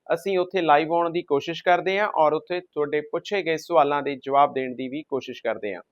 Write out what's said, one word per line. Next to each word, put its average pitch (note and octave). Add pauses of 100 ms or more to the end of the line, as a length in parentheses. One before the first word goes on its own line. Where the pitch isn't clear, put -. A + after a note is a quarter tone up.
(140)
ਅਸੀਂ F#3
ਉੱਥੇ F3+
ਲਾਈਵ D#3
ਆਉਣ E3+
ਦੀ E3+
ਕੋਸ਼ਿਸ਼ D#3+
ਕਰਦੇ F3+
ਹਾਂ G#3
ਔਰ D#3
ਉੱਥੇ D#3+
ਤੁਹਾਡੇ D3+
ਪੁੱਛੇ E3+
ਗਏ D#3+
ਸਵਾਲਾਂ D3
ਦੇ C#3
ਜਵਾਬ C3+
ਦੇਣ B2+
ਦੀ C3
ਵੀ D3+
ਕੋਸ਼ਿਸ਼ B2+
ਕਰਦੇ G#2+
ਹਾਂ। E2+ (100)